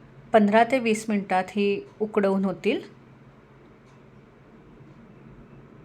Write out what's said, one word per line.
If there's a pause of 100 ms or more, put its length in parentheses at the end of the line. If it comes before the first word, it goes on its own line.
(320)
पंधरा
ते
वीस
मिनटात
ही (200)
उकडवून
होतील. (3000)